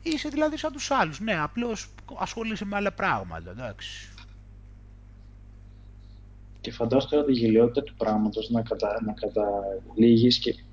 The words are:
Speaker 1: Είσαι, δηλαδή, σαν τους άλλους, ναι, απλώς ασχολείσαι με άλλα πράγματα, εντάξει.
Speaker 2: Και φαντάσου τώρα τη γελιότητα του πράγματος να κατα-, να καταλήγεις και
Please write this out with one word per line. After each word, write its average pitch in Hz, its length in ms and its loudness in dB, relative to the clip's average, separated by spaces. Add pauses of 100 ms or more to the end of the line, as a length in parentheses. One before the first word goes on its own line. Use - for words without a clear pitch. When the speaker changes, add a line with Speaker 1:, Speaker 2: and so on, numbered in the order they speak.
Speaker 1:
Είσαι, 302 260 -2
δηλαδή, 302 280 0
σαν 311 140 -4
τους 277 200 -6
άλλους, 175 280 2
ναι, 202 200 -2
απλώς 226 480 -4 (300)
ασχολείσαι 220 480 -6
με 196 100 -6
άλλα 202 160 0
πράγματα, 92 600 -4
εντάξει. - 580 -12 (2500)
Speaker 2:
Και 120 100 -8
φαντάσου 120 380 2
τώρα 147 160 2
τη 139 60 2
γελιότητα 117 520 4
του - 120 -12
πράγματος 107 540 0
να 117 120 2
κατα-, 110 440 -2
να 107 80 -4
καταλήγεις 104 1200 4
και - 360 -4